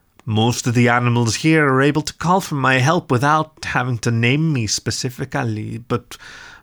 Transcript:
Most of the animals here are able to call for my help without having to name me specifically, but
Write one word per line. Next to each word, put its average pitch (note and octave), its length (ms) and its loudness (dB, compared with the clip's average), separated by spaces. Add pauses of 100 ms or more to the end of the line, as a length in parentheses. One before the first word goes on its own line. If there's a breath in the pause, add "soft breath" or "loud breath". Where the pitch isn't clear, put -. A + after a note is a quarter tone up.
(280 soft breath)
Most A2+ 380 0
of A#2 80 0
the A#2+ 140 4
animals A#2+ 480 2
here D#3+ 320 2
are C3 120 2
able D3 220 2
to - 100 -8
call F3+ 280 0
for D#3 160 -6
my C3 220 2
help D#3 340 0
without D3+ 540 0
having B2+ 320 -2
to A#2+ 120 -2
name C3 420 2
me A#2 140 -2
specifically, A2+ 1120 -6
but - 380 -8 (460 loud breath)